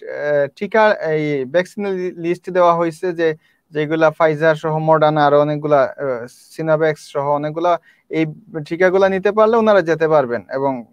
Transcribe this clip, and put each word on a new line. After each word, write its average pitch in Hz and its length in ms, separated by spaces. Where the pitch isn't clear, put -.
এ, 143 540
টিকা 214 380
এই 151 520
ভ্যাকসিনের 185 480
লি-, 180 220
list 170 340
দেওয়া 175 260
হয়েছে 170 380
যে 160 220
যেগুলা 151 480
Pfizer 160 360
সহ 156 240
Moderna 156 400
আরো 147 220
অনেকগুলা, 147 560
এ, 127 280
Sinovac 156 720
সহ 143 320
অনেকগুলা 156 500
এই 160 160
টিকাগুলা 185 400
নিতে 190 220
পারলে 220 260
ওনারা 214 240
যেতে 160 260
পারবেন 127 420
এবং 135 440